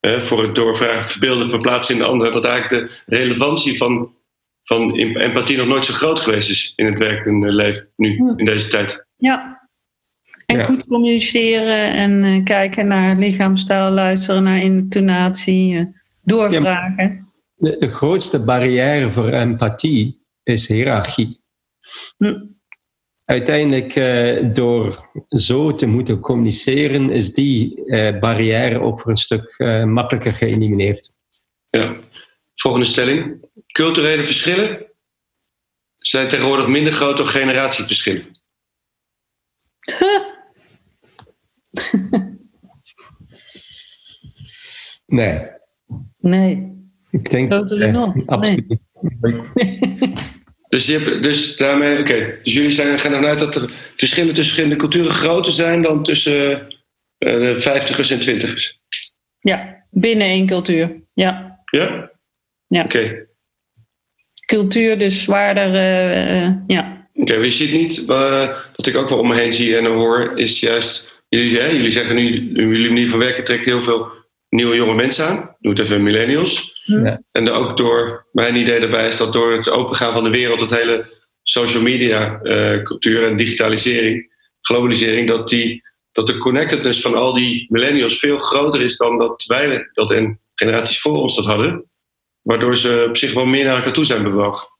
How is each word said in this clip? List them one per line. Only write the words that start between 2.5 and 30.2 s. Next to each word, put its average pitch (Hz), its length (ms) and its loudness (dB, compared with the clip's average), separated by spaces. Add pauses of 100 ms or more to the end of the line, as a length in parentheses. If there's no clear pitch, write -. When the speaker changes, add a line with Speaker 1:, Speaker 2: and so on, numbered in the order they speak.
Speaker 1:
de 113 100 0
relevantie 131 600 0
van, 120 380 -2 (480)
van 113 360 0
em-, 113 180 0
empathie 123 400 0
nog 127 100 0
nooit 131 180 0
zo - 100 -4
groot 156 260 0
geweest 104 300 0
is - 260 -4
in 107 100 0
het 104 120 0
werkende 104 540 0
leven 104 440 0
nu, 107 200 2
Speaker 2:
Hmm. 120 220 0
Speaker 1:
in 110 60 0
deze 107 240 0
tijd. - 380 -4 (100)
Speaker 2:
Ja. 262 520 -4 (760)
En 240 100 0
Speaker 3:
Ja. 240 80 2
Speaker 2:
goed 254 220 0
communiceren 226 1040 0
en, 202 320 2
eh, 190 200 2
kijken 196 420 0
naar 190 300 2
lichaamstaal, 190 760 2
luisteren 190 520 2
naar 190 200 2
intonatie, 185 1160 2
eh, 170 60 0 (380)
doorvragen. 185 840 2
Speaker 3:
Ja, 196 40 2 (480)
maar 156 160 0
de, - 60 -4
de 139 120 0
grootste 147 540 0
barrière 127 680 2
voor 110 180 0
empathie 120 920 0 (200)
is 113 260 -2
hiërarchie. 113 720 -2 (800)
Speaker 2:
Hm. 208 160 0 (880)
Speaker 3:
Uiteindelijk, 131 720 0
eh, 120 600 0
door 120 540 0 (200)
zo 143 440 0
te - 140 -2
moeten 113 340 0
communiceren, 131 920 0
is 107 220 0
die, 135 520 0
eh, 107 340 0
barrière 113 640 0
ook 110 200 -2
voor 117 100 -4
een 107 60 2
stuk, - 400 -4
eh, 113 280 0
makkelijker 113 500 0